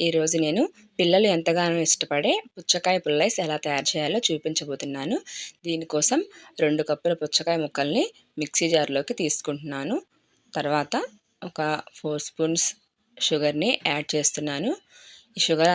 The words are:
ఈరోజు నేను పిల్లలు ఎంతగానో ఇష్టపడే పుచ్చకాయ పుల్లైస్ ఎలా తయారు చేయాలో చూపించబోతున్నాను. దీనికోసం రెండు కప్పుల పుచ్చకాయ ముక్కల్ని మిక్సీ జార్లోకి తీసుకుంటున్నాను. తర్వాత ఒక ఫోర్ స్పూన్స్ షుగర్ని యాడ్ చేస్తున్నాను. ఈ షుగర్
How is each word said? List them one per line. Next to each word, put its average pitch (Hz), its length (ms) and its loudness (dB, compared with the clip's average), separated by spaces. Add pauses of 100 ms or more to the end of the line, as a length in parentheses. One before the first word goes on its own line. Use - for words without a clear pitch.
ఈరోజు 165 440 2
నేను 165 180 2 (360)
పిల్లలు 185 360 6
ఎంతగానో 170 460 2
ఇష్టపడే 160 520 0 (240)
పుచ్చకాయ 180 420 0
పుల్లైస్ 156 420 2
ఎలా 156 240 -2
తయారు 143 260 -2
చేయాలో 160 280 -2
చూపించబోతున్నాను. 147 1000 -4 (480)
దీనికోసం 165 560 0 (380)
రెండు 151 240 2
కప్పుల 151 300 -2
పుచ్చకాయ 165 440 -2
ముక్కల్ని 151 460 0 (360)
మిక్సీ 151 300 -2
జార్లోకి 147 460 2
తీసుకుంటున్నాను. 147 840 -4 (560)
తర్వాత 147 440 0 (460)
ఒక 180 180 -10 (380)
ఫోర్ 151 220 -4
స్పూన్స్ 165 460 0 (520)
షుగర్ని 151 520 0 (160)
యాడ్ 151 280 -2
చేస్తున్నాను. 151 580 -2 (640)
ఈ - 100 0
షుగర్ 165 280 4